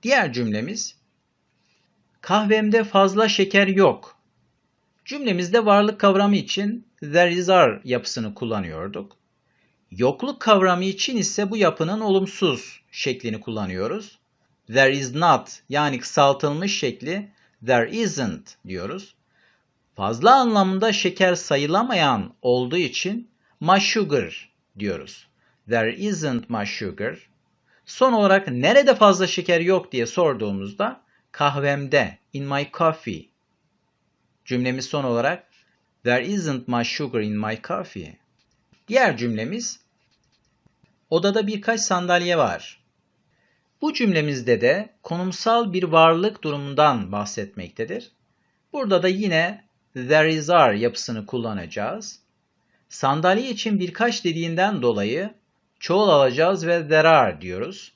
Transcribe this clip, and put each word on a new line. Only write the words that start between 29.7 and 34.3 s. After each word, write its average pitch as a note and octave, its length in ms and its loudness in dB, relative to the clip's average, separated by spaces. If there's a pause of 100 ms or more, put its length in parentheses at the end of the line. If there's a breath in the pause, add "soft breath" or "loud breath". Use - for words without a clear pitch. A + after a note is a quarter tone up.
diye A#2+ 140 -2
sorduğumuzda G#2 960 -2 (320)
kahvemde, C#3+ 840 -2 (140)
in C#3 120 -8
my C#3+ 280 -4
coffee. D#3 520 -2 (1200)